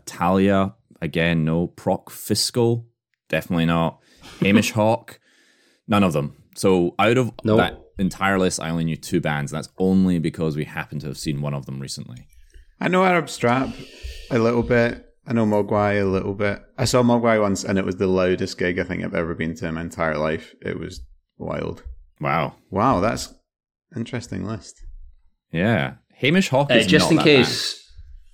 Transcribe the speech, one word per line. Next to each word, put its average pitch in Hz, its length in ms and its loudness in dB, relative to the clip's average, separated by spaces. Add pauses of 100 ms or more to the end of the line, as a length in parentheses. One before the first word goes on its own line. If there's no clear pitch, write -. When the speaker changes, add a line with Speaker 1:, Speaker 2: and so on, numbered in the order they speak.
Speaker 1:
Talia, 95 680 2 (260)
again, 82 440 0
no. 82 220 0
Proc - 440 -6
Fiscal, 117 760 -2 (420)
definitely 82 380 0
not. 82 340 0 (200)
Speaker 2:
<laughs> - 200 -10
Speaker 1:
Hamish 98 320 4
Hawk, - 480 0 (680)
none 104 160 4
of 87 120 2
them. 73 220 -4 (200)
So 90 420 4
out 113 200 4
of 123 140 0 (120)
Speaker 2:
Nope. 107 140 4
Speaker 1:
that - 200 0 (200)
entire 98 400 0
list, 92 220 0
I 80 100 -4
only 82 140 -2
knew 80 120 -2
two 87 240 -4
bands. 73 320 -4
That's 78 160 -8 (100)
only 92 400 4
because 80 380 -2
we 76 80 -4
happen 76 360 -10
to 78 80 -10
have 65 100 -10
seen 73 240 -6
one 71 120 -4
of 67 120 -8
them 67 140 -12
recently. 65 460 -14 (540)
Speaker 3:
I - 80 -2
know 185 160 2
Arab 180 240 2
Strap 123 400 0 (640)
a 123 80 2
little 117 240 2
bit. 117 420 0 (220)
I 117 60 -8
know 113 140 2
Mogwai 104 560 2
a - 20 2
little 95 300 -2
bit. 101 260 -2 (180)
I 123 60 0
saw 127 180 4
Mogwai 117 380 4
once, 98 240 0
and 98 140 -2
it 95 60 0
was 92 120 -4
the 98 120 0
loudest 92 500 0
gig 90 200 -2
I 87 60 -2
think 90 200 -6
I've 90 100 -8
ever 85 200 -2
been 82 220 -4
to 85 120 -6
in 80 60 -6
my 80 80 -6
entire 80 360 -2
life. 78 440 -4
It 87 160 -6
was 85 220 -12 (380)
wild. 78 440 -8 (380)
Speaker 1:
Wow. 73 360 -2 (140)
Speaker 3:
Wow, 107 300 2
that's 120 320 -4 (640)
interesting 113 500 -8
list. - 340 -12 (720)
Speaker 1:
Yeah. 82 420 0 (220)
Hamish 180 320 2
Hawk 139 220 2
Speaker 2:
Uh, 123 40 4
Speaker 1:
is 113 120 4
Speaker 2:
just 185 180 6
Speaker 1:
not 170 80 2
Speaker 2:
in 156 60 6
Speaker 1:
that 151 60 2
Speaker 2:
case, - 500 4 (600)